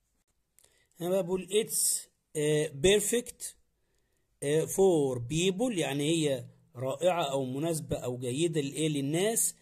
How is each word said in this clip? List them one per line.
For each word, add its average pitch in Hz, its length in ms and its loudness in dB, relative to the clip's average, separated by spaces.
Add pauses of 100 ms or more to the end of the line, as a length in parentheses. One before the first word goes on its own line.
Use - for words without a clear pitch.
(1000)
هنا 165 100 -6
بقى 190 140 2
بقول 180 240 -4
it's، - 640 0 (260)
آه، 151 320 2
perfect، 202 760 0 (1000)
آه، 151 220 2
for 151 540 4
people، 185 580 0
يعني 143 260 0
هي 147 420 0 (300)
رائعة 147 480 0
أو 139 220 -2
مناسبة 143 520 -4
أو 123 200 -6
جيدة 147 440 0
لإيه؟ 139 280 -4
للناس 156 720 0